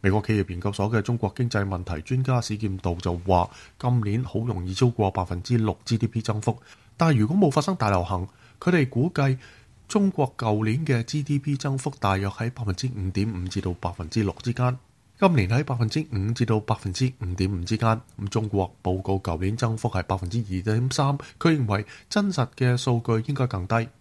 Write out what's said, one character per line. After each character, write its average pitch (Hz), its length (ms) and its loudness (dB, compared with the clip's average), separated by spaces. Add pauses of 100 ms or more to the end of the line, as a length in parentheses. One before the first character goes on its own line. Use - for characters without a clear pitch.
美 95 100 4
國 107 100 4
企 110 120 0
業 101 160 2
研 90 120 -6
究 101 100 -2
所 101 200 0
嘅 113 100 2
中 120 160 0
國 101 180 -2
經 120 140 -2
濟 101 180 0
問 92 160 -4
題 82 180 -6
專 127 220 -2
家 131 160 0
史 107 180 -4
劍 101 200 -4
道 90 180 -2
就 87 300 -2
話， 90 240 4 (300)
今 123 220 2
年 104 220 -2
好 - 160 -4
容 101 260 -4
易 92 80 -4
超 123 160 4
過 107 220 2
百 92 140 -2
分 90 160 -6
之 120 160 0
六 110 280 2
G 113 120 0
D 110 100 0
P 110 140 -2
增 107 200 -4
幅， 110 160 0 (380)
但 165 180 4
係 117 60 4
如 107 80 4
果 156 80 0
冇 190 160 6
發 151 100 2
生 190 140 0
大 107 140 2
流 92 140 4
行， 90 240 -2 (320)
佢 - 100 0
哋 160 180 4
估 131 240 0
計 135 260 2 (500)
中 202 240 2
國 135 260 0
舊 110 280 2
年 127 200 0
嘅 123 180 2
G 151 200 -4
D 143 160 0
P 139 160 -2
增 135 220 -2
幅 135 220 -4
大 98 180 2
約 98 100 0
喺 113 240 -4
百 120 120 -8
分 98 120 0
之 131 120 -4
五 104 240 -4
點 98 220 0
五 90 140 -4
至 92 140 -4
到 90 120 -2
百 87 180 -4
分 85 180 -10
之 113 120 0
六 98 220 0
之 120 100 -2
間， 123 240 0 (420)
今 190 140 6
年 101 160 4
喺 123 140 2
百 135 120 -2
分 113 140 0
之 156 220 -2
五 104 220 -2
至 117 120 0
到 110 140 2
百 107 160 -2
分 - 160 -6
之 127 200 0 (100)
五 92 120 -4
點 95 180 0
五 87 120 -2
之 107 140 -2
間。 113 240 2 (180)
咁 101 80 -6
中 110 220 -2
國 95 220 0 (120)
報 95 180 0
告 98 180 0
舊 82 200 -4
年 95 160 -2
增 113 220 -2
幅 117 120 -2
係 92 140 -2
百 95 140 -2
分 90 120 -6
之 107 100 -2
二 95 220 -4
點 110 300 0
三， 143 260 0 (220)
佢 160 180 4
認 127 80 0
為 104 200 0 (240)
真 202 220 0
實 135 160 0 (100)
嘅 123 180 2
數 120 280 0
據 113 240 0
應 147 60 -2
該 131 140 0
更 95 180 -4
低 113 100 0 (260)